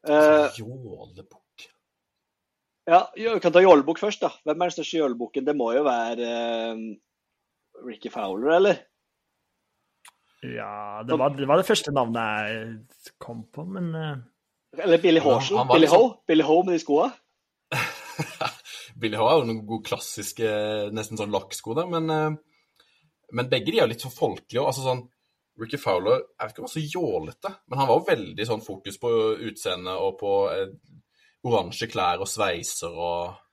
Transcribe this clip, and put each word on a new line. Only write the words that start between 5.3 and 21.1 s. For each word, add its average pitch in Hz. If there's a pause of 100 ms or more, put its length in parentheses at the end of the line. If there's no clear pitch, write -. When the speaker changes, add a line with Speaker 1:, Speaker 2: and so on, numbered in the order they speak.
Speaker 1:
Det 147
må 120
jo 147
være, 117
eh, 113
Ricky 117
Fowler, 113
eller? 190 (1600)
Speaker 3:
Ja, 104
det 127
Speaker 1:
Som 151
Speaker 3:
var, 135
det 139
var 147
det 180
første 208
navnet 113
jeg 110
kom 117
på, -
men, 180
eh, 156 (680)
Speaker 1:
Eller 165
Billy 165
Speaker 2:
Han, 151
Speaker 1:
Horschel. 151
Speaker 2:
han 143
var 151
Speaker 1:
Billy 160
Speaker 2:
liksom 175
Speaker 1:
Ho. 247
Billy 160
Ho 160
med 185
de 160
skoa. 165 (580)
Speaker 2:
<laughs> -
Billy 110
Ho 110
har 156
jo 127
noen 113
gode 110
klassiske, 107
nesten 107